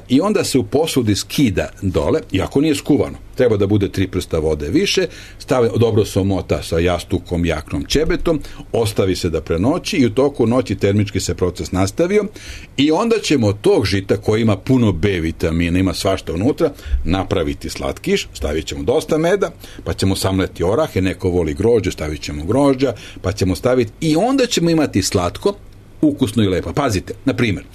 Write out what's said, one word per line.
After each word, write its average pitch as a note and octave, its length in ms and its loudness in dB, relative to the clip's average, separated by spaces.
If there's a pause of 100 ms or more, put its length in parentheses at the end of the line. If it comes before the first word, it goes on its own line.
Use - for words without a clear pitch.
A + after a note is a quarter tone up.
i C3 120 4
onda G3 240 2
se - 140 0
u A2+ 60 2
posudi B2 520 0
skida F2 520 0 (140)
dole, F2+ 380 0 (120)
iako F#2+ 280 0
nije D3+ 140 2
skuvano, F2+ 420 0 (180)
treba A2+ 220 4
da G2+ 100 2
bude G2 220 2
tri F#2+ 200 -2
prsta E2+ 300 -4
vode D2+ 300 -2
više, F3+ 380 0 (320)
stavi, B2 380 0
dobro A2 280 4
se - 160 -2
omota F2+ 420 0
sa E2 160 -2
jastukom, E2+ 680 0
jaknom, D#2 380 -4
ćebetom, D#3+ 560 0 (320)
ostavi G#2 440 0
se F2+ 140 -2
da D#2+ 100 -2
prenoći A2 560 -2
i C3 100 4
u G#2+ 40 2
toku C3 360 2
noći A#2 300 0
termički G2+ 440 0
se - 140 -4
proces F2 380 -4
nastavio E3+ 520 0 (520)
i D3 140 2
onda A3 280 2
ćemo C3 280 2
od G2+ 140 0
tog F3+ 260 4
žita G2 300 0
koji G#2+ 260 0
ima G#2+ 140 4
puno A#2+ 360 2
B E2 180 0
vitamina, E2+ 680 0
ima F#2 160 2
svašta F#2+ 380 -2
unutra, C#3 380 0 (340)
napraviti F2 680 -2
slatkiš, E3 640 -4
stavit D#2 320 -4
ćemo C#2+ 160 -8
dosta D3+ 360 0
meda, F3+ 320 2 (340)
pa - 100 -4
ćemo F#2+ 220 2
samleti F#2+ 480 -2
orahe, C3+ 360 0
neko F#2 300 -2
voli E2 240 0
grožđe, G2+ 380 2
stavit D#2 280 -6
ćemo D2 240 -8
grožđa, C3 480 2 (300)
pa F#2+ 100 -2
ćemo F#2 220 0
staviti B2+ 380 0 (100)
i D#3 160 2
onda B3+ 280 2
ćemo E3+ 240 2
imati D3 320 2
slatko, F#2+ 520 0 (520)
ukusno B2+ 360 2
i G2 60 4
lepo. E2+ 240 -2
Pazite, A#2 420 -2 (100)
na B2+ 100 0
primjer, G#2 300 0 (100)